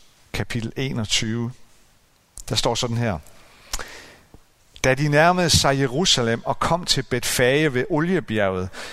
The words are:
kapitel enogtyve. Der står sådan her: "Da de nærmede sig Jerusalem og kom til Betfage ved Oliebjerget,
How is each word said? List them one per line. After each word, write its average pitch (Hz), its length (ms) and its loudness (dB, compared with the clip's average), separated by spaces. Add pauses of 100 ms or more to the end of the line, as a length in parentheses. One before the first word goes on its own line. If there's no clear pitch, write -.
(320)
kapitel 110 440 -4
enogtyve. 117 760 -2 (960)
Der - 60 -4
står 120 200 2
sådan 117 220 -2
her: 113 220 0 (1700)
"Da 131 100 4
de 143 140 0
nærmede 165 420 4
sig 139 280 2
Jerusalem 127 680 0
og 135 140 -4
kom 170 260 0
til - 180 0
Betfage 131 720 2
ved 123 160 0
Oliebjerget, 110 800 0 (240)